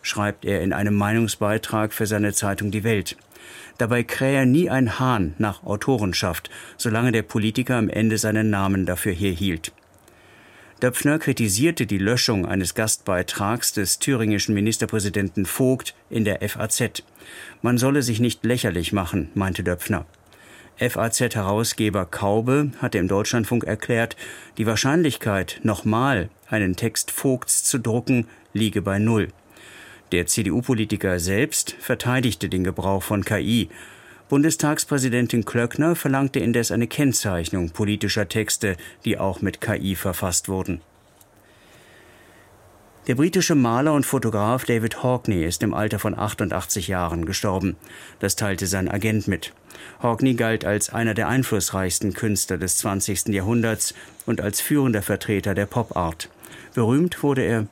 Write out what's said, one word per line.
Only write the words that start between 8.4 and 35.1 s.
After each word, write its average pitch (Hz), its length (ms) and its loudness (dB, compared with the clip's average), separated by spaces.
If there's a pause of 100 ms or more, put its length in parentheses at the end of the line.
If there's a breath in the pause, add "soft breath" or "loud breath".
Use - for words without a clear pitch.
Namen 98 360 2
dafür 90 260 -2
herhielt. 90 640 -2 (1080 loud breath)
Döpfner 143 380 2
kritisierte 123 680 0
die 98 120 -2
Löschung 101 480 2
eines 92 280 -2
Gastbeitrags 104 1000 -2
des 98 260 0
thüringischen 110 560 0
Ministerpräsidenten 104 880 0
Vogt 127 480 0 (160)
in 110 160 0
der 101 160 0
F 104 160 -4
A 110 120 -4
Z. - 340 -2 (580 loud breath)
Man 123 160 2
solle 135 240 4
sich 117 180 0
nicht 120 260 0
lächerlich 107 480 0
machen, 92 420 0
meinte 95 280 -2
Döpfner. 90 420 -2 (720 loud breath)
F 120 200 0
A 113 140 0
Z-Herausgeber 107 960 0
Kaube 120 680 2 (100)
hatte 120 160 0
im 92 100 2
Deutschlandfunk 107 560 0
erklärt, 113 540 -2 (400 loud breath)
die 113 80 0
Wahrscheinlichkeit, 117 1000 0
nochmal 110 680 0 (200)
einen 98 260 2
Text - 360 -4
Vogts - 520 0
zu - 140 0
drucken, 120 500 0 (260 loud breath)
liege 104 280 2
bei 98 180 0
null. 107 300 2 (840 loud breath)
Der 87 160 2
C-D-U-Politiker 104 920 0
selbst 98 600 -2
verteidigte 123 680 0
den 92 160 0
Gebrauch 95 380 -2
von 101 220 0
K 101 160 0
I. 104 300 0 (600 loud breath)
Bundestagspräsidentin 139 1160 2